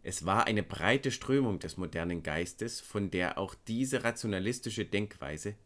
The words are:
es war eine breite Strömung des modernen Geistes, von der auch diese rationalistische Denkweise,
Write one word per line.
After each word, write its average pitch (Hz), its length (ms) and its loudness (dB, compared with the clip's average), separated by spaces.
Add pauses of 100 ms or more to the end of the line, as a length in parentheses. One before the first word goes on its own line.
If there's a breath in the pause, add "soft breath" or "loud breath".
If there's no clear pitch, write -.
es 90 240 -6
war 101 200 6
eine 107 160 4
breite 127 480 2
Strömung 127 480 2
des - 180 -6
modernen 85 460 -2
Geistes, 85 580 -2
von 101 300 -4
der 90 280 0
auch 95 160 -4
diese 127 500 0
rationalistische 110 800 0
Denkweise, 101 720 -2 (120)